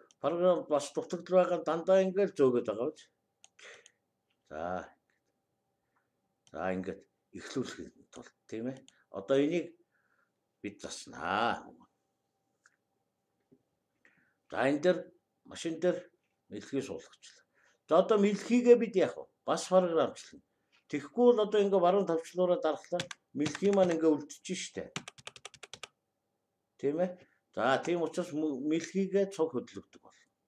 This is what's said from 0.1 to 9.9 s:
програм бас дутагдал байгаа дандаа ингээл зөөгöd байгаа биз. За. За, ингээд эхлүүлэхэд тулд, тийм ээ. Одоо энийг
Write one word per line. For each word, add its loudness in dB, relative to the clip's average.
програм 0
бас -2
дутагдал -2
байгаа 2
дандаа 2
ингээл -2
зөөгöd 4
байгаа -2
биз. -16
За. -10
За, -10
ингээд -8
эхлүүлэхэд -10
тулд, -20
тийм -10
ээ. -10
Одоо 0
энийг 0